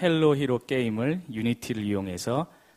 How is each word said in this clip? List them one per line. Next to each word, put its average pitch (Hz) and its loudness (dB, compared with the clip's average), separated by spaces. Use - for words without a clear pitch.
헬로 160 4
히로 127 0
게임을 127 0
유니티를 117 -2
이용해서 101 -2